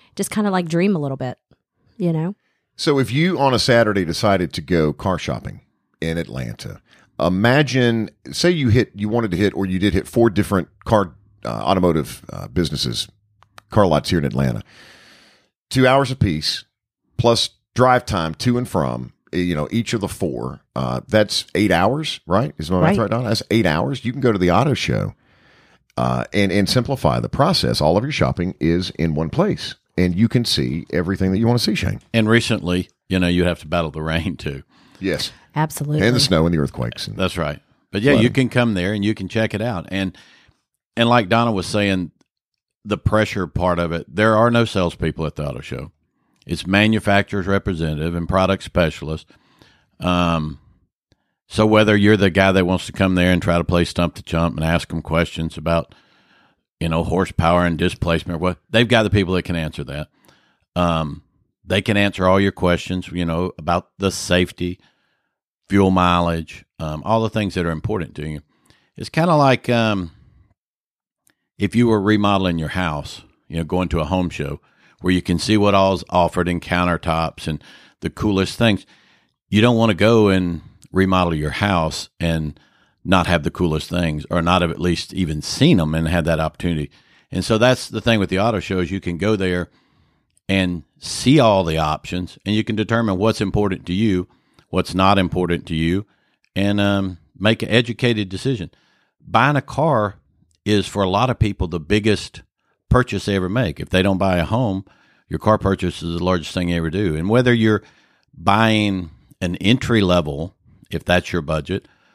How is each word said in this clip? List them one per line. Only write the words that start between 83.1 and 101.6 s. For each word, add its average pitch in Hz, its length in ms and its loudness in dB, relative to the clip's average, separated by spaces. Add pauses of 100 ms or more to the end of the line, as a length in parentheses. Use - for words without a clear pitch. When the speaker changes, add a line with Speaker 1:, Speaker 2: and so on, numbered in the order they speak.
Speaker 3:
have 87 160 2
the 78 80 -4
coolest 78 380 -2
things 82 400 -2
or 87 120 0
not 87 200 2
have 85 100 0
at - 100 -8
least 87 320 -2
even 78 280 -4
seen 139 380 2
'em 78 160 0
and 82 120 0
had 82 180 0
that 80 140 0
opportunity. 78 500 -4 (420)
And 90 140 -4
so 110 120 0
that's 123 320 0
the 107 120 -8
thing 113 180 2
with 92 100 -2
the 92 100 -2
auto 110 200 0
show 92 200 -4
is 87 120 -4
you 98 80 -4
can 87 180 -6
go 101 180 0
there 90 340 -2 (800)
and 90 360 -2 (140)
see - 420 2
all 104 240 4
the 80 140 -2
options, 80 680 -4
and 104 100 -2
you 107 80 0
can 113 120 -6
determine 107 420 0
what's 110 220 0
important 98 460 -2
to 87 80 -4
you, 95 340 0 (420)
what's 90 260 -4
not 95 240 4
important 87 480 -2
to 87 80 -6
you, 85 300 0 (500)
and, 101 260 0
um, 98 360 -2 (200)
make 110 240 0
an - 80 -6
educated 117 600 0
decision. 95 420 -6 (540)
Buying 120 300 2
a 139 60 0
car 117 540 0 (500)
is, 101 220 2
for 101 160 -2
a 92 60 0
lot 107 200 2
of 123 100 -2
people, 101 280 0